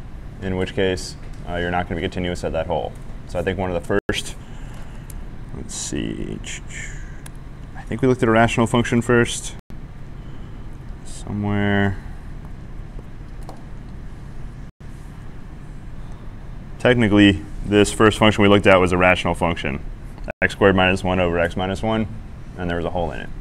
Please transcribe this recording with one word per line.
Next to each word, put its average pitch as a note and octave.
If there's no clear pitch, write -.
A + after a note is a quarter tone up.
in F#2+
which F#2
case, F#2
uh, F2
you're F2
not F2
gonna F2
be -
continuous F2+
at D#2+
that D#2+
hole. E2
So F2+
I F2
think F#2
one F#2
of E2+
the G2
first, -
let's -
see, G#1+
I -
think -
we C3
looked B2+
at B2
a A2+
rational A2+
function A#2+
first. -
Somewhere. G2+
Technically, G#2
this G2+
first G#2+
function G#2+
we G2+
looked G2+
at F#2+
was F#2
a F2+
rational F2+
function, E2
x F#2+
squared G2
minus F#2+
one F#2
over E2+
x E2+
minus F#2+
one, A2
and F2+
there F2
was E2+
a E2+
hole E2
in A1
it. G1+